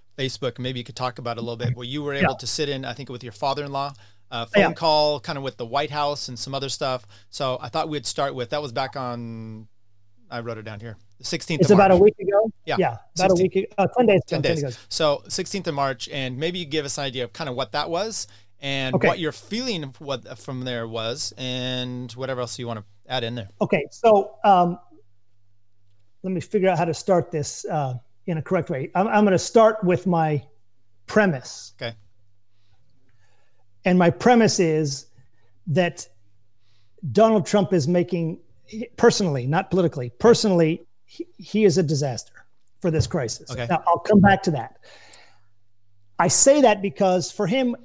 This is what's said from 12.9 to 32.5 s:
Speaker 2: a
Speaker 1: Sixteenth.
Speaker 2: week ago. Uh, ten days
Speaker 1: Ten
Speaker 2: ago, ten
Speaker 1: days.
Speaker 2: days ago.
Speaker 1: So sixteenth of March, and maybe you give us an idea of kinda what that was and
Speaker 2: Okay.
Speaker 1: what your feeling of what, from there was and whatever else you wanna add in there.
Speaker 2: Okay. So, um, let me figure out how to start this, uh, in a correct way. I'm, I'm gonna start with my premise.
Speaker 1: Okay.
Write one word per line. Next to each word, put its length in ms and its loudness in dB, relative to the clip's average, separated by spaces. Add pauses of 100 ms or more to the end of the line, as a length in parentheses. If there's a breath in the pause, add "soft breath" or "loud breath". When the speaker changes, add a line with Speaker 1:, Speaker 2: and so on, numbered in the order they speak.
Speaker 2:
a 40 4
Speaker 1:
Sixteenth. 200 0
Speaker 2:
week 160 -2
ago. 60 -20
Uh, 100 2 (100)
ten 80 4
days 220 6
Speaker 1:
Ten 120 -4
Speaker 2:
ago, 80 -4
ten 60 2
Speaker 1:
days. 100 -4
Speaker 2:
days 120 -6
ago. 140 -20
Speaker 1:
So 380 0
sixteenth 400 -6
of 60 -4
March, 360 -4
and 280 -6
maybe 220 -4
you 60 -8
give 200 -4
us 120 -6
an 80 -6
idea 180 -6
of 100 -10
kinda 200 -8
what 180 -6
that 180 -4
was 380 -6 (320 soft breath)
and 360 -4
Speaker 2:
Okay. 120 2
Speaker 1:
what 120 0
your 120 -4
feeling 520 -8
of 160 -16
what, 380 -10
from 260 -10
there 240 -6
was 500 -6
and 760 -8
whatever 280 -8
else 180 -8
you 80 -8
wanna 160 -8 (240)
add 160 -4
in 120 -6
there. 140 -10 (120)
Speaker 2:
Okay. 300 0
So, 520 4
um, 340 6 (1500)
let 100 -4
me 80 -4
figure 260 0
out 100 2
how 80 2
to 80 -2
start 380 0
this, 340 -6
uh, 280 -2 (320)
in 120 -4
a 40 -4
correct 280 -2
way. 240 -6
I'm, 140 0
I'm 160 4
gonna 160 4
start 440 4
with 220 0
my 380 0 (600)
premise. 760 -2
Speaker 1:
Okay. 140 -8 (1900)